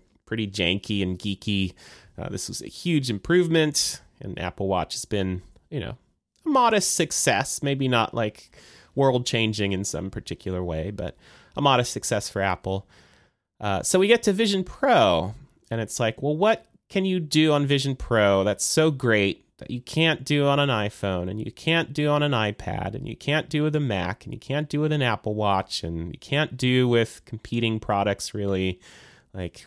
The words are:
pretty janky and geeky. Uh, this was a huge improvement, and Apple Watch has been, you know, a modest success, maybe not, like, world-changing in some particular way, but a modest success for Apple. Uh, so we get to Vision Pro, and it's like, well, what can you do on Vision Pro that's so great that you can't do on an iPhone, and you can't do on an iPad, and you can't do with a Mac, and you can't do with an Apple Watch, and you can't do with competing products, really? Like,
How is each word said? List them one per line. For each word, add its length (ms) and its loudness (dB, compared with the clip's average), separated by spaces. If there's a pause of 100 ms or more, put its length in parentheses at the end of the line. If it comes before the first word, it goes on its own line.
(260)
pretty 200 -4
janky 560 0
and 160 -2
geeky. 540 -4 (460)
Uh, 100 -8
this 180 -8
was 140 -10
a 80 -14
huge 400 -2
improvement, 960 0 (180)
and 180 -10
Apple 300 -4
Watch 240 0
has 140 -8
been, 340 -2 (300)
you 100 -6
know, 160 -8 (480)
a 60 -4
modest 460 4
success, 680 0
maybe 260 -2
not, 240 2
like, 380 -6 (440)
world-changing 800 2
in 120 -2
some 260 -6
particular 520 -6
way, 280 -4
but 260 -8 (400)
a 60 -2
modest 300 4
success 360 -2
for 140 -4
Apple. 440 -2 (720)
Uh, 220 -2
so 160 2
we 100 4
get 160 4
to 80 2
Vision 320 0
Pro, 720 2 (360)
and 100 -4
it's 180 -6
like, 220 -2
well, 160 -2
what 300 2 (240)
can 140 0
you 160 0
do 320 4
on 120 4
Vision 320 0
Pro 480 4
that's 200 0
so 260 2
great 560 0 (120)
that 120 -14
you 100 -6
can't 440 0
do 220 2
on 120 4
an 100 2
iPhone, 600 -2
and 120 -6
you 100 -8
can't 400 -2
do 160 0
on 140 2
an 100 0
iPad, 640 -2
and 140 -8
you 80 -10
can't 320 -2
do 140 0
with 140 0
a 40 0
Mac, 440 -4
and 100 -10
you 60 -12
can't 280 -4
do 120 -4
with 120 0
an 100 0
Apple 320 -2
Watch, 500 0
and 280 -6
you 60 -14
can't 380 -4
do 320 2
with 360 0
competing 540 -2
products, 560 0
really? 460 -2 (520)
Like, 340 -10